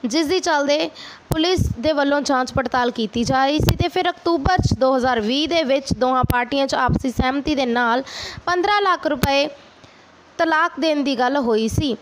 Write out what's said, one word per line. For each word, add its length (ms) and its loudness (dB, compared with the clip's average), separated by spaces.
ਜਿਸ 220 0
ਦੇ 140 0
ਚੱਲਦੇ 480 0
ਪੁਲਿਸ 360 0
ਦੇ 140 0
ਵੱਲੋਂ 280 2
ਜਾਂਚ 320 -2
ਪੜਤਾਲ 380 0
ਕੀਤੀ 340 -4
ਜਾ 220 2
ਰਹੀ 140 0
ਸੀ 160 2
ਤੇ 120 -2
ਫਿਰ 220 0
ਅਕਤੂਬਰ 520 0
'ਚ 120 0
ਦੋ 220 2
ਹਜ਼ਾਰ 240 2
ਵੀਹ 280 0
ਦੇ 160 2
ਵਿੱਚ 300 0
ਦੋਹਾਂ 380 2
ਪਾਰਟੀਆਂ 340 0
'ਚ 100 -4
ਆਪਸੀ 360 0
ਸਹਿਮਤੀ 420 0
ਦੇ 120 0
ਨਾਲ 360 0
ਪੰਦਰਾਂ 360 2
ਲੱਖ 240 0
ਰੁਪਏ 400 0
ਤਲਾਕ 420 0
ਦੇਣ 240 2
ਦੀ 140 0
ਗੱਲ 200 2
ਹੋਈ 300 0
ਸੀ। 340 0